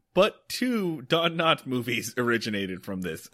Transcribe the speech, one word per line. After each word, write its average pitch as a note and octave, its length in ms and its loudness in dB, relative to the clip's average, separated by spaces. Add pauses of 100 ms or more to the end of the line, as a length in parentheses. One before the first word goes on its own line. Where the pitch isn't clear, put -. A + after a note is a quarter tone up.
(140)
but - 340 2
two G3+ 540 -2
Don E3 340 2
Knotts D#3+ 300 2
movies A#2+ 500 -2
originated G#2+ 680 0
from F#2+ 180 -6
this D#2+ 320 -8